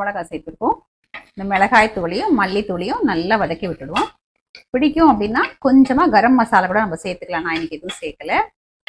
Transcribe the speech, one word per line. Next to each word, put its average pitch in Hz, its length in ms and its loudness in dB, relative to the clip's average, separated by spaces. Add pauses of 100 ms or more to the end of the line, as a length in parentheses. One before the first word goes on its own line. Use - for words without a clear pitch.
மிளகாய் 202 280 -6
சேர்த்துருக்கோம். 165 480 -4 (560)
இந்த 196 80 -10 (100)
மிளகாய் 214 460 2
தூளையும் 202 420 -2
மல்லித்தூளையும் 202 720 -4
நல்லா 175 300 -2
வதக்கி 165 300 -4
விட்டுடுவோம். 170 360 -4 (640)
பிடிக்கும் 302 380 4
அப்படின்னா 214 300 -2 (240)
கொஞ்சமா 269 380 6 (100)
கரம் 226 260 4
மசாலா 220 300 2
கூட 202 140 0
நம்ம 170 200 -6
சேர்த்துக்கலாம். 180 420 -8
நான் 165 120 -4
இன்னைக்கு 160 200 -8
எதுவும் 180 220 -14
சேர்க்கல. 160 320 -12 (580)